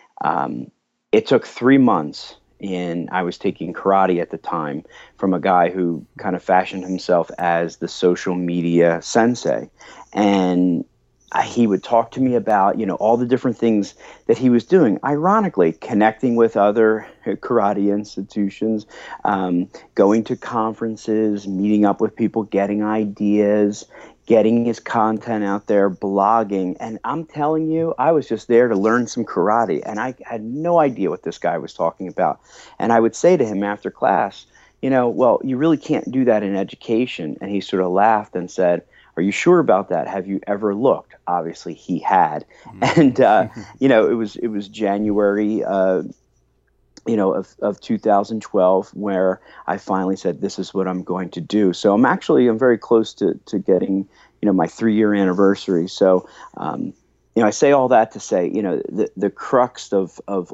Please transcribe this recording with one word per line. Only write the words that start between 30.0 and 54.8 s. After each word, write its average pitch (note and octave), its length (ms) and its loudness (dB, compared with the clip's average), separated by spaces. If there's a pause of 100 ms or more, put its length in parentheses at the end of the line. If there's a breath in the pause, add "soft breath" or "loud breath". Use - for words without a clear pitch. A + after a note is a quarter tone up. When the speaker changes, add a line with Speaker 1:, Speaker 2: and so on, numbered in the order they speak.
Speaker 1:
had A2+ 200 -12
no D#3 360 0
idea A2+ 300 0
what F2 140 -8
this E2+ 140 -8
guy E2+ 200 -4
was D#2 160 -10
talking F2 340 -4
about. E2 320 -2 (380 loud breath)
And G#2 140 0
I A#2 80 4
would A2+ 160 0
say F3 220 4
to C3 80 2
him G2+ 180 -4
after G#2 280 -6
class, G2+ 540 -2 (360 soft breath)
you C3+ 80 -2
know, B2 200 2
"Well, A#2+ 340 2
you C3 140 -4
really D3+ 200 2
can't - 320 -4
do C3 160 0
that A2 160 2
in G2 140 -4
education." G2 880 -4
And G2+ 100 -8
he G2+ 80 -2
sort F#2 240 -2
of F2+ 80 -2
laughed G#2 440 2
and F2+ 140 -6
said, F2 340 0 (340 soft breath)
"Are D#2+ 40 -2
you G2 100 0
sure F3 280 2
about G2+ 300 0
that? D#2+ 180 -4
Have F#2+ 180 -6
you F#2+ 220 -6
ever G2+ 260 -2
looked?" G#2 420 -2 (120)
Obviously, E2+ 460 -6
he E2+ 260 -6
had. E2 460 0 (200 loud breath)
Speaker 2:
Mm. G#2+ 320 -2
Speaker 1:
And, C#3 220 4
uh, G#2+ 280 4 (160)
Speaker 2:
<laughs> - 160 -18
Speaker 1:
you C3+ 100 2
know, A2 200 4
it - 40 0
was, A2+ 240 -6
it A#2 100 -6
was G2+ 220 -6
January, G#2 960 0
uh, F#2+ 380 0 (1000)
you A#2 120 -2
know, F#2+ 160 2
of, - 280 -6
of G2+ 200 -4
two A2 160 -4
thousand G#2 440 0
twelve F#2+ 500 2
where F#2+ 500 -2 (260 loud breath)
I G2 100 -4
finally F#2+ 380 -4
said, F2 240 -6
"This G2 180 -6
is F#2+ 160 -10
what F#2+ 140 -2
I'm F#2 160 -6
going F#2 280 -6
to F2 100 -10
do." G2 320 0
So G2+ 200 2
I'm A#2 120 4
actually, C3+ 420 2
I'm A2 100 2
very A#2+ 200 2
close A2+ 380 0
to, F#2 220 -2 (100)
to G#2 120 -4
getting, G2 480 0 (340 soft breath)
you - 40 -2
know, G2+ 80 2
my E2+ 140 2
three-year G#2+ 460 0